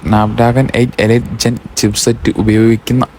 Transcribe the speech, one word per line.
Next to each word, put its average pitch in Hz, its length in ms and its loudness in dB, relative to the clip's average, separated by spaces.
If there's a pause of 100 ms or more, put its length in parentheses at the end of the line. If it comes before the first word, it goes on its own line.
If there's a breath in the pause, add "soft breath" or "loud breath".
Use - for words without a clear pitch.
Snapdragon 117 600 0 (140)
എയ്റ്റ് 123 240 0
Elite 117 240 2 (140)
Gen 120 120 -2 (260)
ചിപ്സെറ്റ് 110 520 -2 (100)
ഉപയോഗിക്കുന്ന 110 640 2 (120)